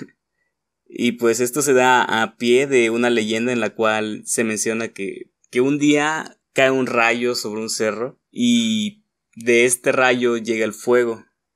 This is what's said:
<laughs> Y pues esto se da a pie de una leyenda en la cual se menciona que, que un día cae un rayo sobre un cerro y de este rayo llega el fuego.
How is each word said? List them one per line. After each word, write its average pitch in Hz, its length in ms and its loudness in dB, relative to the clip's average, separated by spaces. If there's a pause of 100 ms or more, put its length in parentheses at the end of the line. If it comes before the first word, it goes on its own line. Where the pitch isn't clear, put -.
<laughs> - 160 -20 (720)
Y 120 240 -2
pues 117 280 0
esto 127 220 -2
se 143 100 2
da 127 300 4
a 110 340 -2
pie 120 300 2
de 123 240 2
una 120 200 0
leyenda 113 420 -2
en 120 80 -2
la 107 100 -2
cual 107 540 -2
se - 200 -2
menciona 110 440 -4
que, - 440 -12 (180)
que 120 100 -2
un 143 180 0
día 143 600 0 (140)
cae 135 180 4
un 131 160 0
rayo 120 480 0
sobre 110 260 -8
un 110 100 -8
cerro 110 500 -6 (100)
y 113 760 0 (300)
de 120 300 2
este 127 280 -2
rayo 127 440 2
llega 110 280 -4
el 107 80 -4
fuego. 120 520 0 (320)